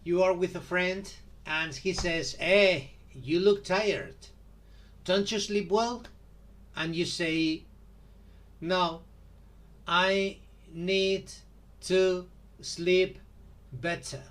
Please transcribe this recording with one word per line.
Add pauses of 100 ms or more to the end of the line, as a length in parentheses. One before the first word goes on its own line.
You
are
with
a
friend (340)
and
he
says,
Hey, (200)
you
look
tired. (880)
Don't
you
sleep
well? (720)
And
you
say, (960)
No, (840)
I (320)
need (500)
to (340)
sleep (520)
better.